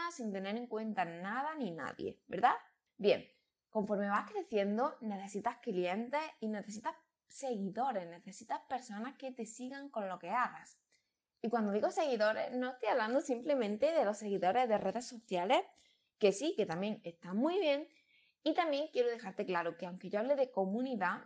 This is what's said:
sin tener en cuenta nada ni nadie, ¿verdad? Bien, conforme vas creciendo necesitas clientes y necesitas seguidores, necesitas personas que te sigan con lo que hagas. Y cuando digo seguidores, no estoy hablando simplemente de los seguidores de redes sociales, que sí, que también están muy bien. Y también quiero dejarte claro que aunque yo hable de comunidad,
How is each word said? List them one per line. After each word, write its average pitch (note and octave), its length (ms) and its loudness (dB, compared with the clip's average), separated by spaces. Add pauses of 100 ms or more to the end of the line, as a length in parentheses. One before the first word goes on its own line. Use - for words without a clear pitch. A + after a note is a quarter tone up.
(100)
sin A#3 220 -6
tener G3 240 -4
en A#3+ 100 -6
cuenta A3 380 -2
nada G3+ 500 -4
ni B3+ 160 -2
nadie, - 560 -6
¿verdad? A#3+ 280 4 (420)
Bien, F3+ 300 4 (440)
conforme G3+ 380 0
vas G3+ 220 0
creciendo A#3 720 0
necesitas G3+ 580 -6
clientes G#3+ 600 -2 (200)
y A3 80 -4
necesitas G#3+ 460 -6 (320)
seguidores, G#3+ 840 -2
necesitas F#3+ 600 -10
personas A#3+ 480 -6
que C4 160 -8
te A#3 140 -8
sigan C4 420 -10
con G#3+ 200 -6
lo F3+ 100 -6
que E3+ 120 -8
hagas. G#3 480 -4 (640)
Y A3+ 80 -2
cuando G#3+ 240 2
digo G#3+ 180 2
seguidores, A#3 600 2
no B3+ 180 -2
estoy G4+ 200 -2
hablando B3 300 2
simplemente B3+ 720 2
de D4+ 120 6
los G#3 140 2
seguidores G3+ 500 2
de G#3 100 4
redes F#3+ 280 -2
sociales, A3 560 2 (560)
que G3 140 8
sí, D4 240 -2
que G#3 100 4
también F#3+ 380 -2
están F3 320 -8
muy D#4+ 220 2
bien. D4+ 300 2 (560)
Y D#4 100 4
también D4+ 380 2
quiero A#3+ 160 4
dejarte A3 360 -2
claro E3+ 320 0
que F#3+ 100 -8
aunque F3+ 220 -10
yo G3+ 120 0
hable C4+ 160 2
de B3+ 140 2
comunidad, G3+ 760 0